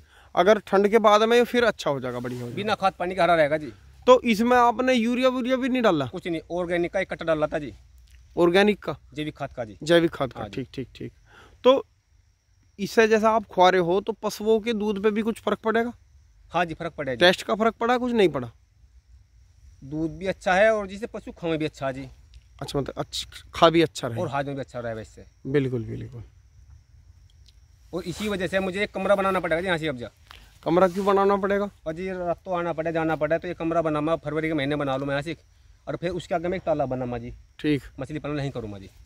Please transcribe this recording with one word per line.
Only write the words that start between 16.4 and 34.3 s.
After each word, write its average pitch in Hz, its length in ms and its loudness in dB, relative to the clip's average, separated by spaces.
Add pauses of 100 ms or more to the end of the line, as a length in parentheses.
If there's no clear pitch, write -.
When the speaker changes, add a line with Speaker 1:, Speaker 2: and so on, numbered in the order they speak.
Speaker 2:
हाँ 175 120 0
जी, 160 80 -8
फर्क 165 200 -10
पड़ेगा 135 220 -6
जी। 113 40 -10
Speaker 1:
टेस्ट 180 240 6
का - 120 -2
फर्क 220 200 0
पड़ा, 247 220 0
कुछ 240 160 -2
नहीं 202 160 4
पड़ा? 127 220 -6 (1300)
Speaker 2:
दूध 156 280 -6
भी 165 140 -12
अच्छा 185 280 -2
है 214 200 6
और 208 140 -4
जिससे 202 200 -10
पशु 226 240 -14
खावे 165 260 -4
भी 156 80 -2
अच्छा 139 260 -4
जी। 131 160 -12 (540)
Speaker 1:
अच्छा, 139 180 -6
मतलब, 127 180 -6
अच्छा, - 580 -10
खा 170 140 4
भी 165 120 2
अच्छा 147 260 -4
रहे। 117 140 -6
Speaker 2:
और 175 60 -6
हाथ 139 160 -6
में 139 120 -8
भी 135 60 -8
अच्छा 123 180 -14
रहे 117 140 -8
वैसे। 107 320 -16 (220)
Speaker 1:
बिल्कुल, 131 360 -2
बिल्कुल। 117 400 -12 (1700)
Speaker 2:
और 180 100 -6
इसी 190 260 -6
वजह 190 180 -2
से 190 120 0
मुझे 190 240 -2
एक 202 100 -4
कमरा 196 220 2
बनाना 190 240 2
पड़ेगा 170 220 0
जी 196 60 -4
यहाँ 180 100 2
से 156 100 -4
अब 135 100 -4
जा। 113 120 -12 (540)
Speaker 1:
कमरा 180 240 4
क्यों 190 180 -4
बनाना 196 320 4
पड़ेगा? 202 320 -2 (160)
Speaker 2:
और 160 80 -6
जी, 185 160 -8
रात 180 360 -6
तो 190 60 -10
आना 175 220 -2
पड़े, 160 180 -4
जाना 160 240 0
पड़े, 151 220 0
तो 180 100 -8
ये 170 60 -8
कमरा 165 280 -2
बना 151 200 -2
मैं 160 140 0
फरवरी 156 320 -4